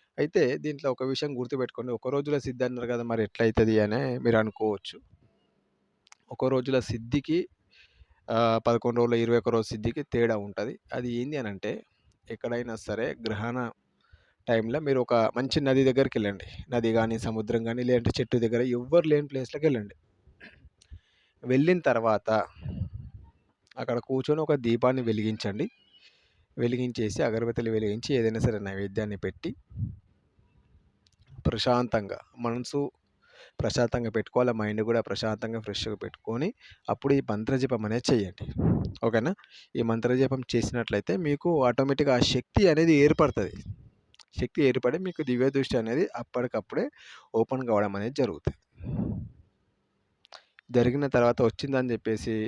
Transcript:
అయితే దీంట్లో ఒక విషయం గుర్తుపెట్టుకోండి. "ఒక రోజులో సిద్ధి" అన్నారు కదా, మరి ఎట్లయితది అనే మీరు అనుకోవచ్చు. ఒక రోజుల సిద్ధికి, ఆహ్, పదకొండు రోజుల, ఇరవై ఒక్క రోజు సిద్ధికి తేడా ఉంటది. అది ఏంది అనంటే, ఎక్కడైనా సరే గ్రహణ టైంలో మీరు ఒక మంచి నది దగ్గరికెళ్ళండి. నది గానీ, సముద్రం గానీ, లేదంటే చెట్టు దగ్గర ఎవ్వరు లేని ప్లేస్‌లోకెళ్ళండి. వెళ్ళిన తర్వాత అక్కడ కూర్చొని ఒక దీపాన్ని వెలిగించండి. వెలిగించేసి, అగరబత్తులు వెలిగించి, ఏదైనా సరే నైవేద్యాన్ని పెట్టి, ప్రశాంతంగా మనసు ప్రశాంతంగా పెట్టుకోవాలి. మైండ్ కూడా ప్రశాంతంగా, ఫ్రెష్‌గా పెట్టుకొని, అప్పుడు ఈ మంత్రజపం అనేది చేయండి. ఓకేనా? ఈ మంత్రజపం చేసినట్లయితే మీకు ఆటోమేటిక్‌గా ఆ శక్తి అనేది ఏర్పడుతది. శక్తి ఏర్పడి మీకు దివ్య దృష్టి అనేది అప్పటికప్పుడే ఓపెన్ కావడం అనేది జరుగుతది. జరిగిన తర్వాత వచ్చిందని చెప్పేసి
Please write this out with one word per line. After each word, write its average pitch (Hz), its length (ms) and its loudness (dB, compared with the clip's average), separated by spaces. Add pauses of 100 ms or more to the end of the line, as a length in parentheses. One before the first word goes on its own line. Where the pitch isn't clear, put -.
(180)
అయితే 156 260 2 (140)
దీంట్లో 147 320 -6
ఒక 127 140 -4
విషయం 135 300 -2
గుర్తుపెట్టుకోండి. 123 600 -6
"ఒక 123 160 -6
రోజులో 143 300 -2
సిద్ధి" 127 240 -6
అన్నారు 123 240 -4
కదా, 120 160 -4
మరి 117 200 -2
ఎట్లయితది 110 560 2
అనే 107 220 2 (160)
మీరు 120 200 4
అనుకోవచ్చు. 107 600 -2 (1300)
ఒక 127 180 -4
రోజుల 131 340 0
సిద్ధికి, 120 540 -2 (920)
ఆహ్, 113 340 2
పదకొండు 120 360 2
రోజుల, 120 200 4
ఇరవై 117 200 4
ఒక్క 113 140 0
రోజు 113 160 0
సిద్ధికి 117 380 -6
తేడా 117 340 2
ఉంటది. 101 340 -8 (180)
అది 123 220 -4
ఏంది 135 240 -4
అనంటే, 107 340 -6 (560)
ఎక్కడైనా 120 500 -6
సరే 110 300 -4 (120)
గ్రహణ 120 380 -4 (880)
టైంలో 117 320 0
మీరు 139 220 0
ఒక 120 140 2 (180)
మంచి 131 280 -2
నది 135 220 4
దగ్గరికెళ్ళండి. 120 640 2 (220)
నది 113 220 0
గానీ, 113 280 2
సముద్రం 113 440 -2
గానీ, 120 200 -4
లేదంటే 123 300 2
చెట్టు 123 240 0
దగ్గర 117 240 2 (100)
ఎవ్వరు 139 360 2
లేని 147 200 4
ప్లేస్‌లోకెళ్ళండి. 131 680 -2 (1500)
వెళ్ళిన 147 380 4
తర్వాత 113 480 2 (1500)
అక్కడ 123 240 -4
కూర్చొని 135 400 -2
ఒక 156 180 0
దీపాన్ని 123 420 2
వెలిగించండి. 110 640 -2 (920)
వెలిగించేసి, 120 640 -2
అగరబత్తులు 117 500 -2
వెలిగించి, 110 420 -2
ఏదైనా 113 260 2
సరే 110 200 0
నైవేద్యాన్ని 101 580 -6
పెట్టి, 95 320 -8 (1900)
ప్రశాంతంగా 113 760 0 (220)
మనసు 120 400 -4 (800)
ప్రశాంతంగా 117 540 0
పెట్టుకోవాలి. 123 420 2
మైండ్ 107 300 -2
కూడా 113 180 4
ప్రశాంతంగా, 110 600 -4
ఫ్రెష్‌గా 104 360 -6
పెట్టుకొని, 117 500 -6 (420)
అప్పుడు 139 240 0
ఈ 135 120 4
మంత్రజపం 120 580 -2
అనేది 110 240 -2
చేయండి. 98 380 0 (560)
ఓకేనా? 117 300 2 (440)
ఈ 123 80 0
మంత్రజపం 127 640 0
చేసినట్లయితే 117 720 -2
మీకు 151 300 0 (120)
ఆటోమేటిక్‌గా 135 520 4
ఆ 120 120 4
శక్తి - 400 -2
అనేది 160 300 6
ఏర్పడుతది. 143 580 4 (800)
శక్తి - 280 -2
ఏర్పడి 127 360 2
మీకు 185 240 -6
దివ్య 127 260 2
దృష్టి 135 280 0
అనేది 117 260 0 (140)
అప్పటికప్పుడే 123 680 -4 (480)
ఓపెన్ 131 320 0
కావడం 104 300 2
అనేది 110 200 -6
జరుగుతది. 104 420 -2 (2000)
జరిగిన 123 380 2
తర్వాత 120 340 4
వచ్చిందని 127 480 0
చెప్పేసి 113 440 -4 (140)